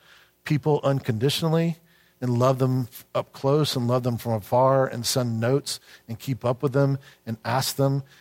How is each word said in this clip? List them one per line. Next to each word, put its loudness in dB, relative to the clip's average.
people 0
unconditionally 0
and 0
love 4
them 0
up -6
close 0
and -2
love 0
them -2
from -6
afar 2
and -8
send -2
notes -2
and -10
keep -6
up -2
with -2
them 2
and -6
ask -2
them 0